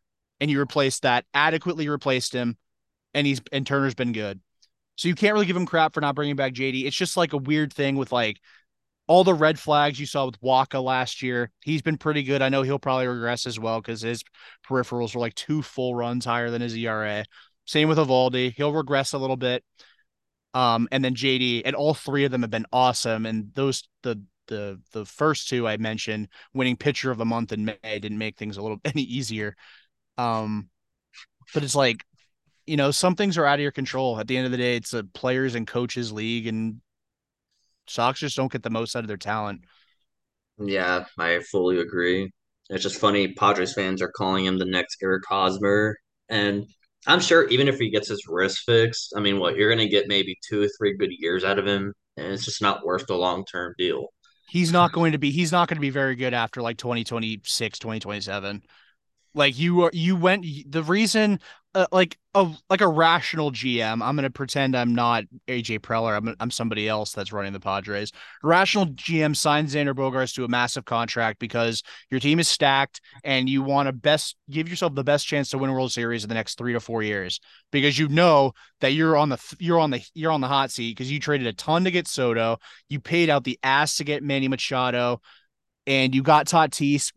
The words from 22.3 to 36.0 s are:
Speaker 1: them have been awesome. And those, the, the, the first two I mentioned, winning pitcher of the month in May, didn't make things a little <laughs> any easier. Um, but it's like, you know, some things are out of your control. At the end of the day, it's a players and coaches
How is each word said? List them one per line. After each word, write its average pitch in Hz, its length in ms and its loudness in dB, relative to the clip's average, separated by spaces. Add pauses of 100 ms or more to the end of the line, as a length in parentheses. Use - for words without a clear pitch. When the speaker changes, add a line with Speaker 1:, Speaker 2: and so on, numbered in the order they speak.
Speaker 1:
them 123 100 -2
have 113 80 -2
been 113 220 -4
awesome. 120 540 2
And 110 280 -6
those, 135 300 -2 (200)
the, 110 200 -6 (240)
the, 101 340 -8 (120)
the 107 120 -8
first - 440 -2
two 120 180 0
I 107 80 0
mentioned, 107 540 -6 (240)
winning 127 240 0
pitcher 135 340 -2
of 113 60 -4
the 113 80 -4
month 117 260 -2
in 107 140 -4
May, 107 180 -6
didn't 104 340 -8
make 107 200 -6
things 107 180 -10
a 98 60 -10
little 107 200 -8
<laughs> - 40 -14
any 147 160 -2
easier. 113 540 -6 (640)
Um, 110 520 -4 (840)
but 147 100 -2
it's 135 120 -4
like, 127 300 0 (600)
you 151 120 -2
know, 139 120 4
some 180 260 2
things 196 220 0
are 156 80 4
out 143 140 4
of 147 40 -2
your 143 80 -2
control. 131 460 -4
At 110 100 -6
the 127 100 0
end 127 80 -2
of 127 80 -2
the 123 40 -2
day, 123 200 0
it's - 160 -8
a 113 100 -4
players 127 520 -2
and 117 120 -4
coaches 120 460 -4